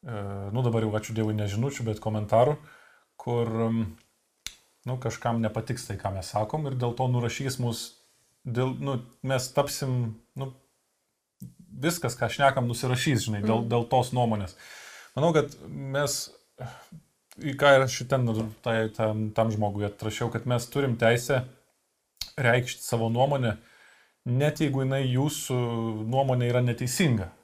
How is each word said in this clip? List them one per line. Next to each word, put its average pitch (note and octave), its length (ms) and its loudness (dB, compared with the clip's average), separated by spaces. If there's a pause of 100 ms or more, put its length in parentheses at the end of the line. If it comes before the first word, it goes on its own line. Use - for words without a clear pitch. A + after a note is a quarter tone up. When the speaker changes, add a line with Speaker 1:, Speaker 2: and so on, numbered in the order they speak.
Speaker 1:
e, D3 80 -12 (380)
nu A#2 140 0
dabar A2+ 200 2
jau G#2+ 100 0
ačiū G#2+ 220 -2
Dievui A2 200 0
ne G#2 120 -2
žinučių, A#2+ 380 -2
bet G#2+ 160 -2
komentarų, A2+ 560 2 (640)
kur, A#2+ 280 -2 (200)
m, A2+ 300 -2 (920)
nu, B2+ 120 -4
kažkam A#2 420 -2
nepatiks A2 460 -4
tai, G2+ 100 -8
ką F#2+ 180 -4
mes F#2 120 -6
sakom B2 400 -2
ir C3 80 -4
dėl A#2+ 220 -2
to C3+ 100 0
nurašys B2 540 -2
mus, A#2 340 -4 (500)
dėl, B2+ 300 -2
nu, C3+ 240 -4 (220)
mes C3 320 -2
tapsim, B2+ 640 0 (160)
nu, C3+ 200 -10 (1300)
viskas, C#3+ 400 -2
ką A#2+ 120 0
šnekam, C3+ 380 4
nusirašys, B2 600 0
žinai, G#2 140 -2
dėl, A2+ 200 2
Speaker 2:
Mm. A#2 60 -4
Speaker 1:
dėl A#2 200 0
tos B2+ 240 2
nuomonės. A2+ 420 -2 (600)
Manau, D#3+ 180 2
kad D3+ 220 2 (140)
mes, C#3 600 -4 (1080)
į C3+ 180 -6
ką C#3+ 200 10
ir C3 80 8
aš B2+ 240 -4
ten B2+ 180 2 (360)
tai, A2+ 260 0
tam, G#2+ 420 -2
tam A2+ 200 2
žmogui G#2 360 -2
atrašiau, A2 460 -4
kad - 140 -4
mes A#2+ 200 0
turim C3+ 300 0
teisę A#2+ 480 4 (920)
reikšti B2 460 2
savo A2+ 260 -2
nuomonę, B2 480 2 (680)
net C#3 340 2
jeigu C3+ 220 2
jinai C3+ 240 0
jūsų A#2+ 1000 0
nuomonė B2+ 420 2
yra B2 120 4
neteisinga B2 680 0 (120)